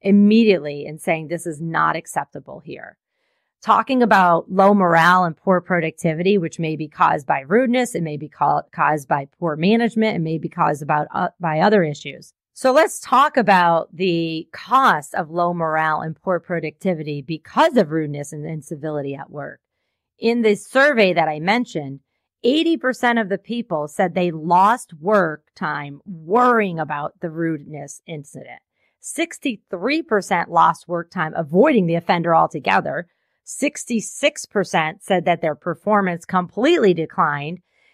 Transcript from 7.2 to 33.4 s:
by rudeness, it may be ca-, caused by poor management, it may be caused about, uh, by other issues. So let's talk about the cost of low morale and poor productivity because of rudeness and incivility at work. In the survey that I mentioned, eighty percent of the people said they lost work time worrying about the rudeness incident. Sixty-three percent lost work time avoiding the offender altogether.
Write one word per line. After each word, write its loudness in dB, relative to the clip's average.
by -2
rudeness, 0
it -2
may -6
be -12
ca-, 0
caused -2
by -2
poor -2
management, 0
it -4
may -4
be -8
caused -2
about, -2
uh, -4
by -2
other 4
issues. -10
So 0
let's 4
talk 2
about 2
the -2
cost 0
of -4
low 0
morale 0
and -8
poor -4
productivity -6
because 0
of 2
rudeness -4
and -12
incivility -8
at -16
work. -14
In 0
the 4
survey 2
that 0
I -4
mentioned, -4
eighty 2
percent -2
of -2
the -4
people -6
said -2
they 0
lost 2
work 0
time -8
worrying 0
about -6
the -6
rudeness -8
incident. -16
Sixty-three -6
percent -2
lost 2
work -6
time -6
avoiding 2
the 0
offender 0
altogether. 0